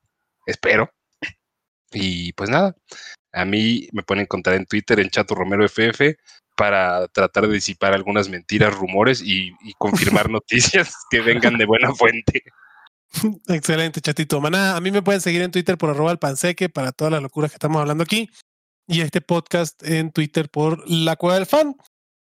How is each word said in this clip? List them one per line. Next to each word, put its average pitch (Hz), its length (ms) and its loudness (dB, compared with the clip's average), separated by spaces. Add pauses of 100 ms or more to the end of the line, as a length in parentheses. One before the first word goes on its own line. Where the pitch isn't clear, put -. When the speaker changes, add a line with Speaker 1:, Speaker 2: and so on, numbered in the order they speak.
(480)
Speaker 1:
Espero. - 440 0 (1000)
Y 90 420 -6
pues 101 160 -8
nada, 180 260 2 (580)
a 180 120 -2
mí 220 460 0
me - 100 -6
pueden 98 220 -2
encontrar 92 320 0
en 95 100 -2
Twitter, 104 340 0
en 95 100 0
Chato 107 260 -2
Romero 98 280 0
F 110 260 0
F, 143 280 0 (400)
para 92 520 2
tratar 101 380 2
de 107 60 2
disipar 98 400 0
algunas 98 360 0
mentiras, 104 440 0
rumores 98 480 2
y, 190 400 -4
y - 160 -16
confirmar - 520 0
<laughs> - 20 -4
noticias 120 600 0 (200)
que 120 100 2
vengan 120 380 2
de 110 60 4
buena 120 280 2
fuente. 117 500 0 (1040)
Speaker 2:
Excelente, 160 540 -2
Chatito. 151 400 -2
Maná, 185 340 0
a 170 60 -4
mí 185 80 -2
me 196 140 0
pueden 190 180 2
seguir 175 220 0
en 180 80 -4
Twitter 180 260 0
por 160 140 0
arroba 151 200 0
el 175 80 -4
panseque 170 480 -2
para 135 240 -4
todas 156 220 -2
las 151 80 -2
locuras 147 300 -4
que - 60 -20
estamos 156 220 -2
hablando 147 240 -2
aquí. 214 240 -2 (600)
Y 170 140 0
este 160 200 -2
podcast 170 600 -2
en 160 280 -2
Twitter 151 380 -2
por 156 400 -2
La 160 260 0
Cueva 175 200 0
del 190 100 0
Fan. 294 300 2 (580)